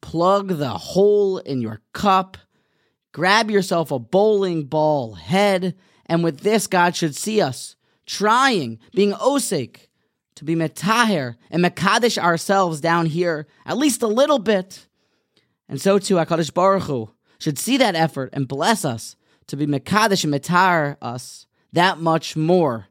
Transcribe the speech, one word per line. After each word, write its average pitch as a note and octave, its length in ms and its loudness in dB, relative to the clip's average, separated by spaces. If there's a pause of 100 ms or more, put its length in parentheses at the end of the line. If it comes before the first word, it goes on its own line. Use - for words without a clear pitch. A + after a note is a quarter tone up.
Plug F#3+ 480 0
the C#3+ 220 -2
hole G3 680 2
in C3+ 220 -6
your A2 200 -6 (120)
cup F#3+ 460 0 (800)
grab G#3 340 2
yourself F#3 400 0
a C#3 80 -2
bowling F#3+ 680 2
ball D3 500 0
head, F3+ 600 0 (300)
and E3+ 180 0
with E3 180 -2
this, G#3 260 0
God F3 280 2
should D3+ 220 -4
see G#3+ 240 -2
us C3+ 340 -4 (300)
trying, G#3 760 0 (140)
being G3+ 200 2
osek, G#3 760 -2 (480)
to - 100 -18
be D#3+ 100 -2
metaher E3 840 0 (140)
and F3 140 0
mekadesh G3+ 540 2
ourselves F3 600 0
down E3 280 0
here D#3+ 400 -2 (180)
at F3+ 140 -4
least C#4 240 0
a A#3+ 40 0
little C4+ 320 2
bit. F#3+ 480 -2 (800)
And C3+ 140 -10
so G3 180 2
too, G3 180 0
HaKadosh D#3+ 360 0
Baruch F#3+ 300 2
Hu A#2+ 280 -6 (280)
should D3+ 200 -4
see C4 200 0
that G#3+ 180 2
effort D3 380 -2
and C#3 120 -2
bless E3 380 -4
us A#2 320 -8 (300)
to - 100 -12
be D3 100 -4
mekadesh F#3 580 -2
and D3+ 100 -2
metar E3+ 680 0
us - 460 -14 (260)
that F3+ 260 2
much D#3+ 380 -2
more D#3 540 0